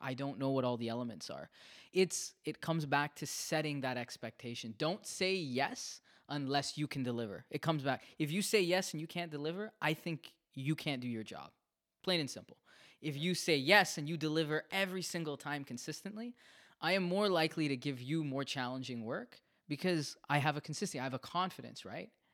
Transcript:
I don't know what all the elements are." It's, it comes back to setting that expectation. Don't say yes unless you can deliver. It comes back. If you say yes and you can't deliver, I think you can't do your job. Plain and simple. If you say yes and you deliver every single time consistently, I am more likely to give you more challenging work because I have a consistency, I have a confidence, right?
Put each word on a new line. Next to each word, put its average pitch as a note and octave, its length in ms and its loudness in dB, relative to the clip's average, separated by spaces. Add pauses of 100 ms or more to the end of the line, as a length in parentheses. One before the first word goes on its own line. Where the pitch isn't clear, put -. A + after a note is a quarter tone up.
I C3 120 -4
don't C#3 260 -4
know C3+ 120 2
what C3 120 4
all B2 140 2
the A2+ 120 -2
elements A#2+ 400 -4
are." C#2 200 -10 (420)
It's, - 420 2 (120)
it - 160 -6
comes E3 240 0
back C#3+ 320 2
to - 100 -8
setting D3+ 540 -2
that B2+ 160 0
expectation. A#2 800 -8
Don't E3+ 280 0
say F#3+ 300 0
yes D3 640 -2 (280)
unless C#3 480 0
you C#3+ 100 0
can C3+ 160 -4
deliver. A#2 460 -2
It D3 120 -4
comes D#3 220 0
back. C3 200 0 (140)
If D3+ 140 0
you F#3+ 100 0
say G#3 200 4
yes F3+ 320 2
and D3+ 80 -4
you E3 60 -6
can't F3 240 -4
deliver, E3 500 -6
I D3+ 120 4
think D#3+ 400 -6 (200)
you C#3 220 0
can't C#3 260 -2
do B2 60 -4
your A2+ 160 -2
job. C#2+ 280 -12 (520)
Plain F3+ 160 2
and C#3+ 100 0
simple. - 280 -14 (440)
If C#3+ 160 -2
you D#3+ 180 2
say D#3+ 200 4
yes E3 420 6
and D3 100 -2
you E3 100 -2
deliver D#3 540 2
every F#3+ 300 0
single D#3+ 360 -4
time D3 260 -4
consistently, G3+ 720 -8 (460)
I D#3+ 120 4
am F#3+ 100 4
more F#3+ 260 4
likely D#3+ 380 4
to C#3 100 2
give B2+ 240 -4
you D3+ 220 0
more C#3 200 -2
challenging B2+ 600 -4
work D#3+ 380 -6 (260)
because D3+ 500 2 (120)
I C#3+ 100 6
have C#3+ 180 2
a D3 40 -6
consistency, D#3 380 -4
I B2 40 -2
have C3 100 -2
a C3 60 -4
confidence, E3+ 640 -4
right? B2 240 -8 (240)